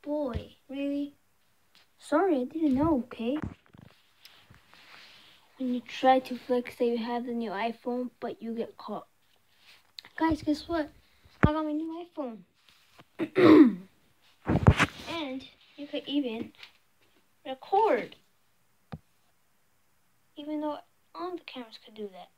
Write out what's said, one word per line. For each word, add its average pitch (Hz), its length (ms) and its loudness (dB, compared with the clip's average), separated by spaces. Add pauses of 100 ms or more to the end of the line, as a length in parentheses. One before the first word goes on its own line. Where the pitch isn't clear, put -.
Boy, 285 540 -6 (120)
really? 285 460 -6 (800)
Sorry, 311 440 2
I 247 40 -2
didn't 302 300 0
know, 277 300 2
okay? 247 340 -6 (2250)
When 254 180 -2
you 247 60 -4
try 262 380 4
to 254 180 -4
flex 247 380 -4
that 247 120 -2
you 233 120 0
have 240 260 -4
the 247 80 -8
new 233 200 -6
iPhone, 240 680 -6
but - 240 -10
you 226 100 -8
get - 240 -8
caught. - 300 -12 (1120)
Guys, 320 240 0
guess 294 240 -2
what? 320 240 -4 (560)
I 302 60 4
got 311 120 -2
my 302 60 -4
new 320 340 -8
iPhone. 254 340 -10 (840)
<clears throat> 311 580 8 (1300)
And 269 360 -8 (320)
you 285 100 -12
could 294 220 -10
even 254 420 -4 (960)
record. 277 680 0 (2250)
Even 302 260 -8
though 302 180 -4 (360)
all 349 220 -8
the - 100 -14
cameras 226 380 -16
could 214 100 -20
do 214 180 -10
that. 180 260 -20